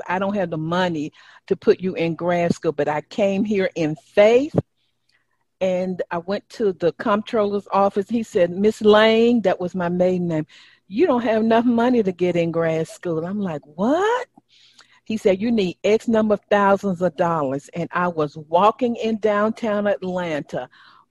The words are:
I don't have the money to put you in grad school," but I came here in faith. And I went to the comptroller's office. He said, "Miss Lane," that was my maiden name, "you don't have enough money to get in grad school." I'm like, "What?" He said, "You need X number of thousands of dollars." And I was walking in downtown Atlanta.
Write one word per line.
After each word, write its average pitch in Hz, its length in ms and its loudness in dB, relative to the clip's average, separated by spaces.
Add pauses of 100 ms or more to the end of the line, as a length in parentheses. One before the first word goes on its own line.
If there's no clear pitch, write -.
I 180 100 -2
don't 196 160 -2
have 190 160 -2
the 165 80 -6
money 160 560 -2 (340)
to 196 80 -2
put 196 240 2
you 180 140 -4
in 165 220 -2
grad 175 400 -2
school," 160 160 -4
but 147 160 -2
I 151 140 -4
came 196 440 -2
here 196 300 -2
in 156 200 -4
faith. 240 600 2 (1040)
And 185 400 -2 (100)
I 175 60 -4
went 185 320 -8
to 202 240 -2
the 165 200 0
comptroller's 208 760 -2
office. 196 380 0
He 226 140 -2
said, 180 280 0
"Miss 202 300 0
Lane," 220 640 6
that 185 160 0
was 180 160 -6
my 175 140 -2
maiden 180 380 0
name, 156 200 -2 (400)
"you 247 200 0
don't 247 140 2
have 226 200 0
enough 226 240 2
money 233 380 2
to 190 80 -2
get 180 240 0
in 170 160 0
grad 160 380 -2
school." 165 360 -6
I'm 202 140 -6
like, 170 260 -6
"What?" 330 640 -2 (800)
He 220 100 -6
said, 190 240 2
"You 233 120 -2
need 196 320 0
X 214 260 2
number 214 240 2
of 202 160 0
thousands 196 520 2
of 175 140 0
dollars." 151 540 -2
And 165 240 -6
I 180 160 0
was 156 260 -4
walking 196 640 0
in 226 220 -4
downtown 208 680 -2
Atlanta. 170 840 -4 (420)